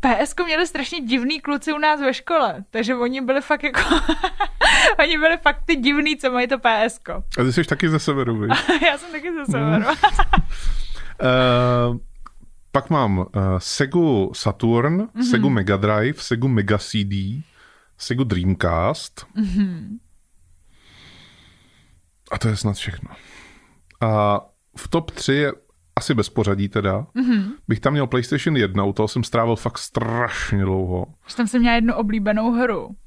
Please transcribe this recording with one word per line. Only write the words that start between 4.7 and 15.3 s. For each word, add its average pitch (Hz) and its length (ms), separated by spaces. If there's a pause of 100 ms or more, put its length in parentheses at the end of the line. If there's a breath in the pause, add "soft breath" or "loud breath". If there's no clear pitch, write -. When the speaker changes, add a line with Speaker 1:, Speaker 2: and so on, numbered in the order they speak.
Speaker 1:
oni 311 200
byli 320 180
fakt 294 300
ty 330 100
divný, 294 400
co 269 140
mají 247 180
to 262 100
P 226 260
S - 140
ko. - 140
Speaker 2:
A - 320
ty 127 80
jsi 160 120
taky 165 240
ze 156 100
severu, 131 400
viď? 107 120 (180)
Speaker 1:
<laughs> 339 180
Já 285 120
jsem 339 140
taky 311 200
ze 302 200
severu. 160 320
Speaker 2:
Mhm. 285 160
<laughs> - 420 (840 loud breath)
Eh, 123 760 (760)
pak - 180
mám, 101 360 (100)
eh, - 20 (200)
Segu 139 760
Saturn, 120 800
Speaker 1:
Mhm. 240 100
Speaker 2:
Segu 240 260